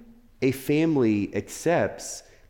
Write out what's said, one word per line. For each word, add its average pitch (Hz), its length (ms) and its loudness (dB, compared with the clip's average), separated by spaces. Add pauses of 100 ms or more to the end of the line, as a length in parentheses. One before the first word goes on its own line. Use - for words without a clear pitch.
(420)
a 135 100 4
family 135 800 2
accepts - 880 -4 (280)